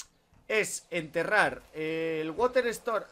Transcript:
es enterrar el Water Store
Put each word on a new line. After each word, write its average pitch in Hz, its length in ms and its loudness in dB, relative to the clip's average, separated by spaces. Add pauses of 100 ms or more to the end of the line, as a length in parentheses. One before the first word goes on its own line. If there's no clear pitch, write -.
(480)
es 214 420 -2
enterrar 165 720 0 (120)
el 160 560 -2
Water 240 380 2
Store 214 440 -4